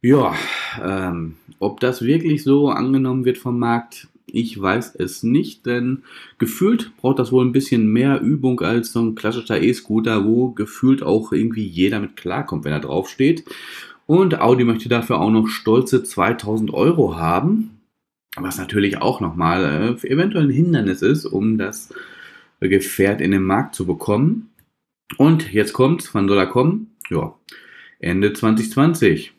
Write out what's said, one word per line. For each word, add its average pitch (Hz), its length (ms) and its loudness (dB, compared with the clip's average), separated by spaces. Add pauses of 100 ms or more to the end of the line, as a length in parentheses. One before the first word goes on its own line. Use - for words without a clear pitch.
Ja, 127 340 4 (460)
ähm, 87 520 -6 (260)
ob 104 200 -4
das 127 240 -2
wirklich 151 400 0
so 139 260 4
angenommen 131 560 0
wird 123 140 0
vom 120 180 -4
Markt, 117 500 -2 (200)
ich 113 340 -6
weiß 101 340 -2
es 90 280 -6
nicht, 117 420 0
denn 123 380 -2 (340)
gefühlt 196 600 0
braucht 170 200 0
das 123 140 0
wohl 127 120 4
ein 127 80 2
bisschen 120 400 2
mehr 131 300 2
Übung 127 400 0
als 113 320 -2
so 117 80 0
ein 110 140 0
klassischer 110 440 -2
E-Scooter, 110 640 0
wo 120 280 2
gefühlt 131 500 0
auch 110 320 0
irgendwie 110 320 -2
jeder 92 340 0
mit 104 160 -8
klarkommt, 90 480 -6
wenn 73 100 -2
er 76 60 -2
draufsteht. 113 640 -2 (600)
Und 175 340 2
Audi 123 240 4
möchte 117 240 0
dafür 117 320 0
auch 101 120 0
noch 110 160 4
stolze 120 560 2
zweitausend 107 680 -2
Euro 117 440 2
haben, 104 640 -2 (540)
was 92 220 -8
natürlich 101 440 -2
auch - 180 0
nochmal, 87 840 0
äh, - 40 -8
eventuell 170 380 0
ein 135 40 2
Hindernis 123 520 2
ist, 139 240 2
um 110 320 -2
das 101 360 -8 (680)
Gefährt 98 640 0
in 87 100 0
den 98 120 2
Markt 98 320 -2
zu 98 100 -4
bekommen. 120 640 -2 (680)
Und 156 340 4
jetzt 104 220 0
kommt's, 151 400 0
wann 98 140 0
soll 101 100 2
er 92 100 2
kommen? 170 440 0 (180)
Ja, - 240 -4 (680)
Ende 95 340 0
zwanzig 110 380 0
zwanzig. 135 680 2